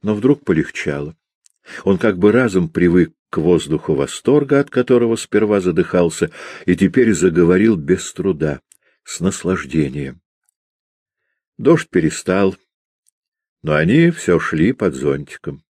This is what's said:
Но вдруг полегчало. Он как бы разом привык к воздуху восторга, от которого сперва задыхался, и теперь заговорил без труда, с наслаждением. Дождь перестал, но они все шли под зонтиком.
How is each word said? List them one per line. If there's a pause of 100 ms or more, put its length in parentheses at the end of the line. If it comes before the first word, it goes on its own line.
Но
вдруг
полегчало. (640)
Он
как
бы
разом
привык (200)
к
воздуху
восторга,
от
которого
сперва
задыхался, (380)
и
теперь
заговорил
без
труда, (420)
с
наслаждением. (1400)
Дождь
перестал, (1080)
но
они
все
шли
под
зонтиком.